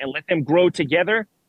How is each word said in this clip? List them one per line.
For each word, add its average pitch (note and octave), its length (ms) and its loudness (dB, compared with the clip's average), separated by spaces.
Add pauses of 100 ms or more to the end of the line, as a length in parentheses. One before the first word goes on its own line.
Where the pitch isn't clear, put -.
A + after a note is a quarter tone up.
and C3+ 100 -8
let D3+ 140 -10
them E3+ 160 0
grow E3+ 300 4
together, F3+ 560 -2 (220)